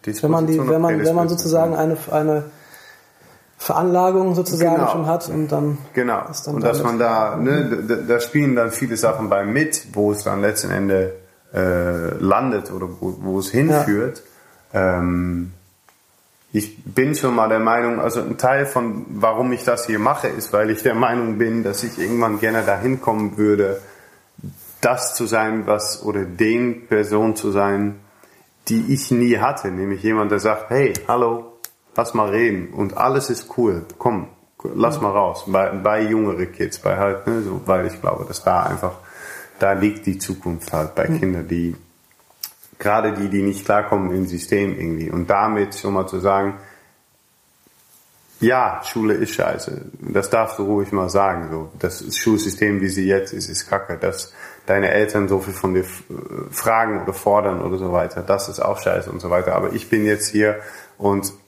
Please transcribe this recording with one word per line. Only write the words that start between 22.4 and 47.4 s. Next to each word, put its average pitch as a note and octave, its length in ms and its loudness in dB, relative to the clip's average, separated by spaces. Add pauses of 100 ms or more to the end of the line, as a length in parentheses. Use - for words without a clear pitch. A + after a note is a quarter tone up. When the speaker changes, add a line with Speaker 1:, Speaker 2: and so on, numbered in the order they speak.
Speaker 2:
dahin G#2 400 0
kommen G#2+ 360 -2
würde, G#2 440 2 (1000)
das - 360 0
zu A#2+ 100 -2
sein, A2 400 0
was, - 400 0
oder G2+ 180 -2
den A2+ 640 0
Person G#2+ 480 2
zu G#2 160 -2
sein, G2+ 440 2 (720)
die A2+ 260 2
ich - 180 -2
nie A#2+ 280 4
hatte, A2 300 0
nämlich F#2+ 340 -4
jemand, G#2+ 280 2
der G#2 80 2
sagt, G#2+ 300 0
„Hey, B2+ 240 2 (140)
hallo, A#2 460 0 (420)
lass A#2 180 0
mal G#2+ 160 2
reden G2+ 440 0
und G2+ 220 -2
alles C3+ 340 2
ist - 280 -6
cool, G2 280 0 (120)
komm, G2+ 300 0 (480)
lass A#2+ 220 2
Speaker 1:
Mhm. D3 60 -2
Speaker 2:
mal G2+ 80 2
raus“, F#2+ 360 0
bei, F#2+ 240 2
bei G#2 320 0
jüngere G#2 420 0
Kids, - 340 -6
bei F#2+ 180 0
halt, G2 300 0
ne, A2+ 140 -2
so, F#2+ 240 -6
weil F#2 220 2
ich - 120 -8
glaube, - 260 -2
dass - 180 -12
da F2+ 200 2
einfach, F2+ 300 -4 (680)
da G2 140 4
liegt G#2 320 0
die F#2+ 140 0
Zukunft F2+ 540 -6
halt D#2 220 -2
bei D#2+ 140 0
Speaker 1:
Mhm. - 100 0
Speaker 2:
Kindern, F2+ 280 -2
die, E2+ 280 -2 (1040)
gerade G#2 360 2
die, G2 160 -4
die G2 120 2
nicht G2 240 -2
klarkommen G2+ 460 2
im F#2 160 0
System G2 500 -2
irgendwie E2 320 -4
und E2+ 180 -2
damit G2+ 460 2
schon G2+ 200 -4
mal F#2+ 120 0
zu F#2 140 -6
sagen, G2 340 2 (1900)